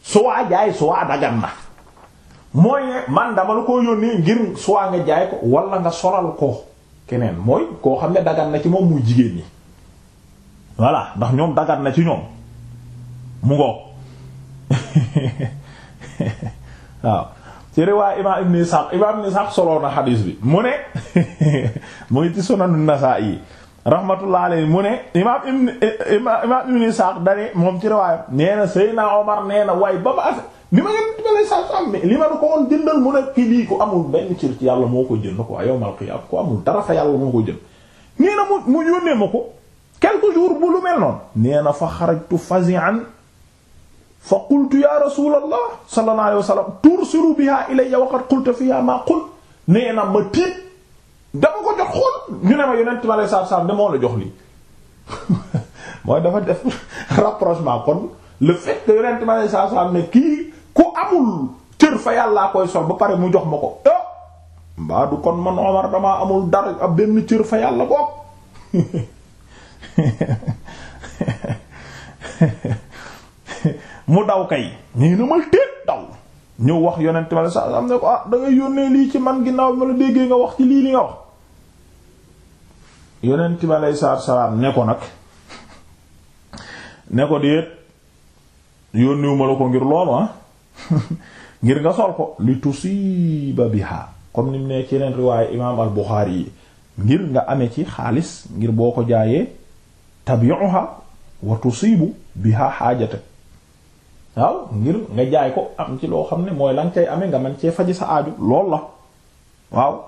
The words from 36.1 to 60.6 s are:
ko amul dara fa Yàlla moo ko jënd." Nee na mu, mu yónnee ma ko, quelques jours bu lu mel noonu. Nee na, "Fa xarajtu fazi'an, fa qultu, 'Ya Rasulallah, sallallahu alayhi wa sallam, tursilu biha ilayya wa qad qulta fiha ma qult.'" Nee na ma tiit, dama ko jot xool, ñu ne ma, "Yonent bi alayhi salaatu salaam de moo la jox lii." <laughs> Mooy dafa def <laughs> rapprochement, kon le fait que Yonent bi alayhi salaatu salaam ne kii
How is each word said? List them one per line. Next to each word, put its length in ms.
ko 100
amul 240
dara 180
fa 120
Yàlla 240
moo 120
ko 140
jënd." 160
Nee 160
na 140
mu, 80
mu 100
yónnee 320
ma 140
ko, 240
quelques 340
jours 240
bu 140
lu 100
mel 160
noonu. 200
Nee 260
na, 100
"Fa 140
xarajtu 520
fazi'an, 680
fa 100
qultu, 340
'Ya 160
Rasulallah, 880
sallallahu 400
alayhi 160
wa 80
sallam, 160
tursilu 560
biha 320
ilayya 320
wa 80
qad 180
qulta 240
fiha 300
ma 240
qult.'" 240
Nee 260
na 100
ma 160
tiit, 200
dama 280
ko 160
jot 160
xool, 200
ñu 140
ne 100
ma, 80
"Yonent 280
bi 80
alayhi 200
salaatu 180
salaam 200
de 40
moo 200
la 80
jox 180
lii." 140
<laughs> 1000
Mooy 180
dafa 180
def 200
<laughs> 280
rapprochement, 680
kon 240
le 140
fait 300
que 80
Yonent 300
bi 80
alayhi 180
salaatu 260
salaam 200
ne 160
kii 420